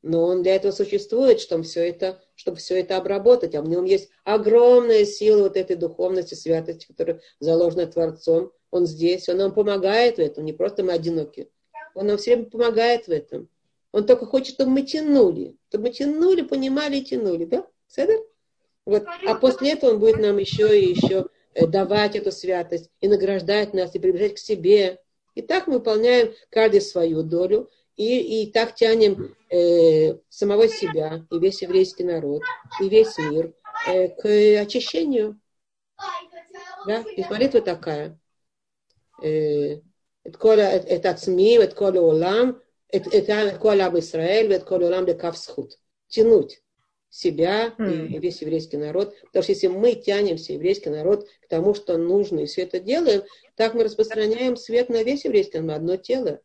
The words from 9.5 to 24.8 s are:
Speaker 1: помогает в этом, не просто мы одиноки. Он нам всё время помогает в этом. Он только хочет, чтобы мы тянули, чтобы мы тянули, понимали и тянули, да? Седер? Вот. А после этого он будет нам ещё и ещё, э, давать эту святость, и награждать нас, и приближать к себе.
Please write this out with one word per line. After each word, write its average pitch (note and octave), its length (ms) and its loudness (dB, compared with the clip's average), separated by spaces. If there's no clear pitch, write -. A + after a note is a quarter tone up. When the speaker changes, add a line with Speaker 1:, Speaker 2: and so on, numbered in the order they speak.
Speaker 1:
помогает G#3 640 0
в - 40 -6
этом, D3+ 240 -4
не D#3 80 -8
просто G3+ 300 -4
мы F3+ 100 -2
одиноки. E3 580 -6
Он G3 120 -6
нам G#3 120 0
всё A#3 160 0
время A3+ 160 -4
помогает A#3 560 0
в F3 40 -12
этом. D3 380 -6
Он G#3 140 -2
только B3 200 4
хочет, - 280 -2
чтобы C4 180 0
мы C#4 100 2
тянули, C4+ 760 2
чтобы G#3 200 -6
мы - 40 -2
тянули, D#4+ 500 0
понимали C#4 560 -2
и C4+ 60 -6
тянули, F#3+ 400 -4
да? E3+ 220 -4
Седер? A4 340 0
Вот. G#3 180 0
А A3 80 0
после C4 360 0
этого C#4 200 2
он G#3 80 0
будет A3 180 4
нам G3+ 200 0
ещё G#3+ 340 0
и F#3+ 140 4
ещё, F#3 420 0
э, E3 120 2
давать G3+ 500 0
эту G3+ 160 -4
святость, F3 580 -6
и G3 60 0
награждать G3 680 0
нас, F3+ 200 -4
и F#3 60 -6
приближать F#3 340 0
к - 40 -16
себе. F#3+ 600 2